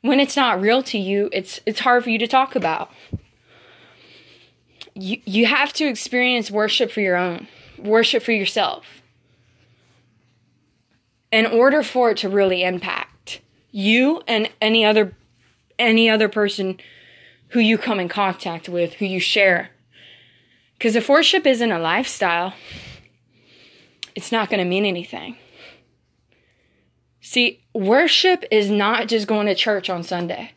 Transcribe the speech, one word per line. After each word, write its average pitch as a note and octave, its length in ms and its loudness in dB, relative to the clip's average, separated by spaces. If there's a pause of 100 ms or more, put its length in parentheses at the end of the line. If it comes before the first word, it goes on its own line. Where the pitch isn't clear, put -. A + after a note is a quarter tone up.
When C4+ 180 2
it's C#4 160 0
not A3+ 280 0
real A#3 220 2
to - 120 -8
you, G3+ 340 -2
it's, - 360 -8
it's A3 140 -6
hard B3 240 2
for B3 40 -8
you A3 120 -2
to A#3+ 60 -4
talk C4 300 0
about. E3 340 -4 (2000)
You, F#3+ 320 -8
you G#3 180 2
have C4+ 300 0
to D#4 100 -2
experience B3 680 -2
worship G#3+ 400 0
for G#3+ 120 -4
your F#3 140 2
own, F3+ 320 -4 (280)
worship A3 460 2
for A#3+ 100 -2
yourself, - 680 -4 (2250)
in A3 140 4
order C4 380 4
for A#3+ 300 2
it F#3+ 60 -2
to G3+ 120 -4
really F#3+ 340 2
impact - 760 -8 (280)
you A#3+ 560 2
and A3 220 -2 (100)
any A3 280 2
other, G#3+ 280 2 (640)
any A3+ 300 4
other G#3+ 220 2
person G3 500 -4 (680)
who A#3+ 120 0
you A3 160 4
come G#3+ 240 -2
in F3 80 -4
contact F3+ 640 -4
with, F3 240 -2
who - 100 -6
you F#3 160 -4
share. F#3+ 480 2 (1080)
'Cause A3+ 180 0
if A3+ 140 0
worship D#4+ 360 4
isn't A#3+ 240 2
a F3+ 80 -2
lifestyle, F3 760 -2 (1600)
it's - 160 -10
not A3 180 -2
gonna G3 140 0
mean F3+ 200 0
anything. F#3+ 540 -6 (1800)
See, A#3+ 400 -2 (120)
worship C4+ 800 2
is G#3+ 180 2
not G#3+ 400 0
just A3 180 -2
going G#3+ 200 0
to G3+ 80 2
church G3+ 340 -2
on F3 140 -4
Sunday. F3 540 -8